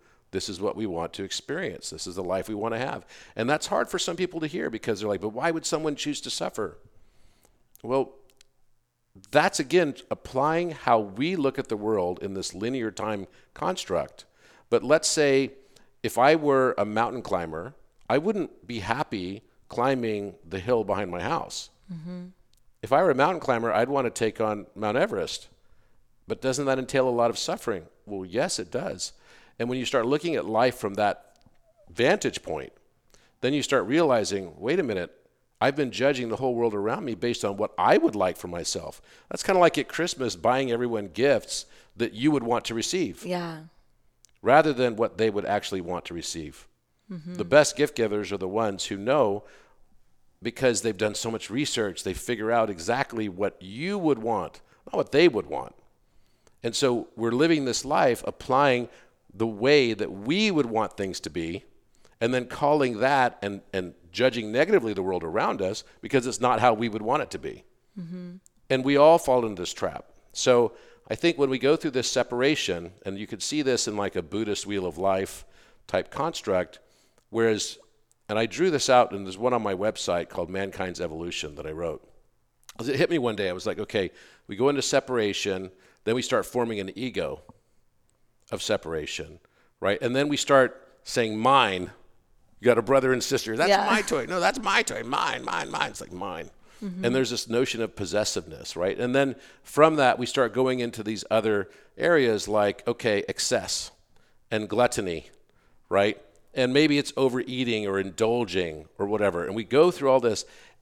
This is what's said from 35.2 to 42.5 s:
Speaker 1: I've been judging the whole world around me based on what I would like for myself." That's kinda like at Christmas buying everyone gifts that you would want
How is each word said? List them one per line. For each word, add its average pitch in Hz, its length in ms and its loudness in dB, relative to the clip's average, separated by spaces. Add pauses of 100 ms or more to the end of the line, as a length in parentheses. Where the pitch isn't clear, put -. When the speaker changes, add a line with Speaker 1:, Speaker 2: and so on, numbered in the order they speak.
Speaker 1:
I've 135 160 2
been 143 160 -2
judging 123 380 0
the 110 60 -4
whole 123 180 -2
world 117 220 0
around 117 300 -2
me 113 100 -4
based 120 280 -4
on 101 140 -2
what - 200 -2
I 120 200 6
would 320 180 2
like 92 220 0
for 92 120 -10
myself." 85 520 -8 (280)
That's - 140 -8
kinda 185 160 2
like 165 180 6
at 139 100 -2
Christmas 131 480 -4
buying 123 360 2
everyone 117 360 -2
gifts 113 580 0 (300)
that 107 180 -2
you 123 180 2
would 135 120 2
want 117 220 0